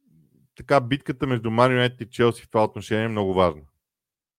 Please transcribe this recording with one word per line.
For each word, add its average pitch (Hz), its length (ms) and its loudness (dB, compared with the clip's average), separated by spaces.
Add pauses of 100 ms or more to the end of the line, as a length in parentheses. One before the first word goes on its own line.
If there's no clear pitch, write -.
(560)
така 135 260 0
битката 135 460 -6
между 117 240 -4
Ман 123 200 2
Юнайтед 123 300 -2
и 107 80 -12
Челси 117 340 0
в - 60 -20
това 110 140 2
отношение 110 420 -4
е 113 40 -4
много 101 240 -2
важна. 85 300 2 (760)